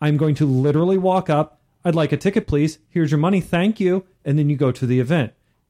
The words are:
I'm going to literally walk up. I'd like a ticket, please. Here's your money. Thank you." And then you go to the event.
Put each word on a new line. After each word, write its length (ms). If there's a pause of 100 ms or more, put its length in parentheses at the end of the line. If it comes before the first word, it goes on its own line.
I'm 160
going 200
to 100
literally 520
walk 320
up. 300 (240)
I'd 100
like 180
a 40
ticket, 300
please. 320 (100)
Here's 220
your 80
money. 220
Thank 400
you." 240 (200)
And 140
then 120
you 60
go 160
to 140
the 140
event. 320 (380)